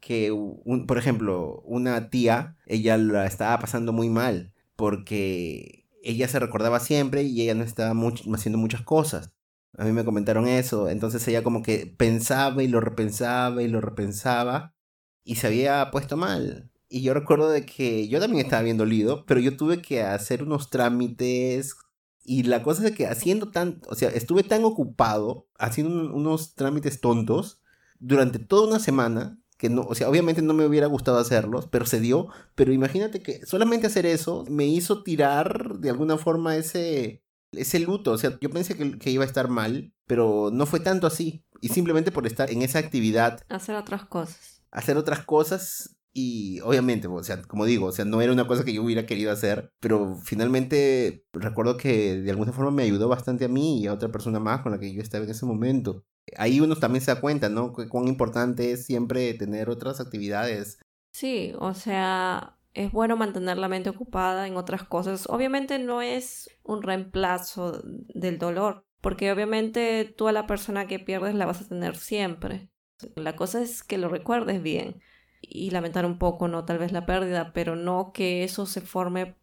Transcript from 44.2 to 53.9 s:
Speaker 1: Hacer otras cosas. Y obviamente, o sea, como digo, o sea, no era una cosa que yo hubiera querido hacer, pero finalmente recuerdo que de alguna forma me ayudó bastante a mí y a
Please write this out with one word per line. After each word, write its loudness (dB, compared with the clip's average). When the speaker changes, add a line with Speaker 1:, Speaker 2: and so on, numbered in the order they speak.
Speaker 1:
Hacer 0
otras -2
cosas. 0
Y -4
obviamente, 2
o -6
sea, -8
como -2
digo, 4
o -2
sea, -2
no 2
era 4
una 4
cosa 2
que -2
yo -2
hubiera 0
querido -2
hacer, -2
pero 0
finalmente 2
recuerdo 0
que 2
de -2
alguna 0
forma 0
me 2
ayudó 4
bastante 0
a 0
mí 2
y -2
a -2